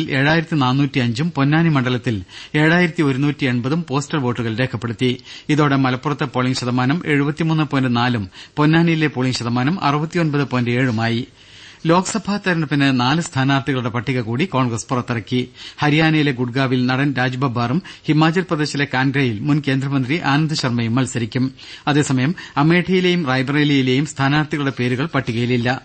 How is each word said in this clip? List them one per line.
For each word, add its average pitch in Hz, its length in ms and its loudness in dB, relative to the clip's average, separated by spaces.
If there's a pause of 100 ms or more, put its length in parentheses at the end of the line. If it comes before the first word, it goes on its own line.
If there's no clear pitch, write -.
(120)
ഏഴായിരത്തി 156 440 2
നാനൂറ്റി 135 440 2
അഞ്ചും 120 320 0
പൊന്നാനി 156 380 2
മണ്ഡലത്തിൽ 127 460 0 (400)
ഏഴായിരത്തി 160 480 2
ഒരുന്നൂറ്റി 143 420 0
എൺപതും 131 380 0
പോസ്റ്റൽ 143 340 -4
വോട്ടുകൾ 120 380 -2
രേഖപ്പെടുത്തി. 123 560 -2 (380)
ഇതോടെ 147 260 4
മലപ്പുറത്തെ 135 500 0
പോളിംഗ് 127 320 -2
ശതമാനം 127 480 0
എഴുപത്തിമൂന്ന് 156 580 0
പോയിന്റ് 131 320 0
നാലും 120 300 2 (300)
പൊന്നാനിയിലെ 160 520 4
പോളിംഗ് 127 280 -2
ശതമാനം 123 480 -2
അറുപത്തിയൊൻപത് 147 640 0
പോയിന്റ് 123 240 -2
ഏഴുമായി. 117 520 0 (640)
ലോക്സഭാ 190 520 0
തെരഞ്ഞെടുപ്പിന് 156 560 0
നാല് 131 280 2
സ്ഥാനാർത്ഥികളുടെ 131 680 0
പട്ടിക 123 320 -2
കൂടി 120 240 -2
കോൺഗ്രസ് 127 420 -2
പുറത്തിറക്കി. 123 520 -2 (380)
ഹരിയാനയിലെ 151 540 2
ഗുഡ്ഗാവിൽ 127 540 0
നടൻ 131 280 0
രാജ് 127 240 -2
ബബ്ബാറും 127 420 -2 (240)
ഹിമാചൽ 156 380 2
പ്രദേശിലെ 147 440 -2
കാൻഗ്രയിൽ 127 540 0
മുൻ 147 200 0
കേന്ദ്രമന്ത്രി 135 640 -2
ആനന്ദ് 147 300 0
ശർമ്മയും 120 420 -2
മത്സരിക്കും. 123 520 -2 (400)
അതേസമയം 143 460 2 (240)
അമേഠിയിലെയും 175 680 2
റായ്ബറേലിയിലെയും 135 800 2
സ്ഥാനാർത്ഥികളുടെ 143 640 0
പേരുകൾ 123 360 -2
പട്ടികയിലില്ല. 123 640 -2 (160)